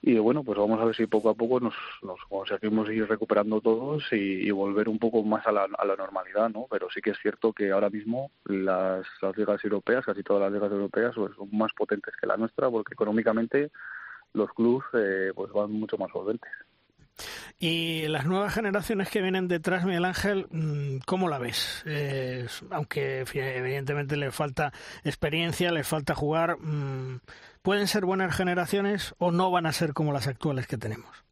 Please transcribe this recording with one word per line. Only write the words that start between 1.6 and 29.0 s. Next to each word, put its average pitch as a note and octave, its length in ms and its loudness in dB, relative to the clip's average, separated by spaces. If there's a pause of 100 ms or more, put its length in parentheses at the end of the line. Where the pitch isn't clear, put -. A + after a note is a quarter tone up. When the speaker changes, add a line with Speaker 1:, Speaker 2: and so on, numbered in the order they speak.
Speaker 1:
nos F#2 140 -10 (120)
conseguimos G#2 600 -2
ir A2 160 0
recuperando G#2+ 540 2
todos B2+ 420 2 (120)
y, - 20 2 (320)
y - 40 2
volver G2+ 360 2
un A2 100 0
poco A2+ 260 4
más G#2+ 220 2
a A2+ 60 4
la, G2+ 160 4 (100)
a G2 80 2
la G2 120 2
normalidad, F#2+ 520 0
¿no? A2+ 220 -8
Pero F#2+ 180 -2
sí G#2 120 -8
que - 80 2
es G2+ 120 -2
cierto G#2+ 300 2
que G2+ 200 0
ahora G2+ 180 4
mismo A2 420 -4 (140)
las, F#2+ 600 2 (160)
las G2 160 -2
ligas G#2 240 2
europeas, G#2+ 440 0
casi G2 180 -2
todas G2+ 200 4
las G2 100 0
ligas G2+ 180 0
europeas, G#2 440 0
pues, G#2+ 200 -4
son G2 160 -12
más G#2+ 220 0
potentes G#2 420 -2
que - 120 -4
la G2+ 100 2
nuestra, A2+ 320 0
porque A2+ 240 -2
económicamente A2+ 800 2 (600)
los G#2+ 220 0
clubs, A#2+ 400 4
eh, F#2+ 420 2
pues G2 160 -6
van G#2 200 2
mucho G#2+ 260 -2
más F#2+ 160 -4
solventes. G#2 360 -4 (1120)
Speaker 2:
Y E3 480 0
las D3 180 0
nuevas F#3 280 0
generaciones G3+ 560 0
que G#3 120 0
vienen F#3 280 0
detrás, F3 340 0
Miguel F3+ 220 2
Ángel, F#3+ 460 0
mm, D3 540 -2
¿cómo F#3 220 0
la C#3+ 120 -2
ves? - 460 -4
Eh, C3+ 600 -4 (240)
aunque C#3 560 -4
fi-, C#3+ 140 -6
evidentemente C3+ 760 -2
les D3 180 -2
falta D3 380 -2 (320)
experiencia, E3 680 0
les D#3 140 0
falta D#3 300 0
jugar, D#3+ 440 2
mm, C3+ 600 -4 (420)
¿pueden G3+ 260 2
ser G3+ 180 0
buenas F#3 320 2
generaciones F#3+ 800 0